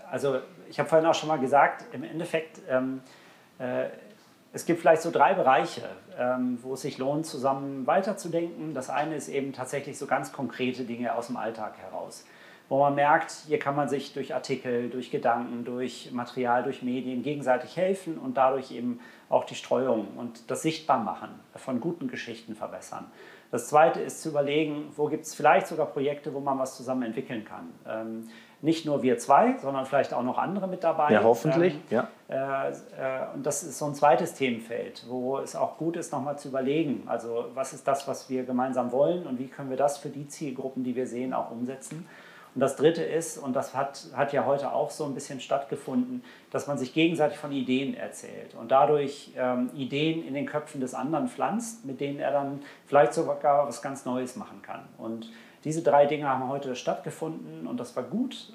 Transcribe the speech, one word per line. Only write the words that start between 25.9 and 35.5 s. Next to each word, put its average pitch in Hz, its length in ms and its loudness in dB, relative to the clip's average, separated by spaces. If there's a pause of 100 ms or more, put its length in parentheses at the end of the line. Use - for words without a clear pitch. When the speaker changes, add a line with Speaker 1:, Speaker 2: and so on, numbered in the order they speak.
Speaker 1:
wo 139 40 -4
man 139 200 -2
was 131 180 -4
zusammen 127 260 -2
entwickeln 113 420 -6
kann. - 280 -14 (160)
Ähm, 113 400 -8 (340)
nicht 160 220 2
nur 143 180 2
wir 123 160 6
zwei, 208 380 6
sondern 135 300 -4
vielleicht 139 260 2
auch 127 100 -2
noch 123 140 -2
andere 185 320 -2
mit 180 160 -4
dabei. 156 260 4
Speaker 2:
Ja, 107 120 8
hoffentlich, 156 520 6 (160)
Speaker 1:
Ähm, 110 120 2 (260)
Speaker 2:
ja. 135 400 -2
Speaker 1:
äh, - 0 -
äh, 139 60 -4 (600)
und 139 120 -4
das 147 160 -2
ist 147 160 -10
so 151 80 -4
ein 143 80 -2
zweites 160 400 6
Themenfeld, 113 760 -2
wo 127 300 -2
es - 180 -6